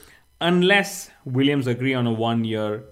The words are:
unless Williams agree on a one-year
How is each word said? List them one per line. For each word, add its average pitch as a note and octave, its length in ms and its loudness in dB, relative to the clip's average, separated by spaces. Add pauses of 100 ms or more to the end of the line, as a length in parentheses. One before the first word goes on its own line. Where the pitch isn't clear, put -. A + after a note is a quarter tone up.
(380)
unless F3+ 720 2 (140)
Williams C3+ 420 0
agree B2+ 280 -2
on A#2+ 120 0
a A#2 60 0
one-year A2 680 -2 (100)